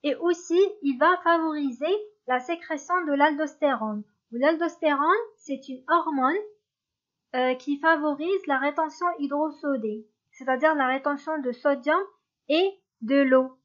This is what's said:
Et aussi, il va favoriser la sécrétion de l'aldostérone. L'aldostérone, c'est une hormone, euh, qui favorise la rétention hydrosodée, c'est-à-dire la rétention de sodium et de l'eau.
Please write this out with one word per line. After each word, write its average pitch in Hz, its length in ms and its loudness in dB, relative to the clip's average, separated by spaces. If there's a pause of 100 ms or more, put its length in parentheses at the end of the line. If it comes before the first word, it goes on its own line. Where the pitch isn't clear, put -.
Et 294 140 -2
aussi, 339 440 0 (220)
il 277 160 -2
va 339 240 4
favoriser 311 720 0 (320)
la 254 140 0
sécrétion 339 680 -6
de 294 60 -2
l'aldostérone. 277 880 0 (300)
L'aldostérone, 311 880 0 (140)
c'est - 320 -10
une 254 200 -14
hormone, 320 540 2 (920)
euh, 254 200 0
qui 285 240 -4
favorise 311 680 0
la 269 120 0
rétention 294 480 -2 (120)
hydrosodée, 277 920 -4 (240)
c'est-à-dire 262 420 0
la 269 140 0
rétention 285 500 -2
de 254 140 -4
sodium 285 500 0 (460)
et 370 320 0 (220)
de 262 180 4
l'eau. 262 440 2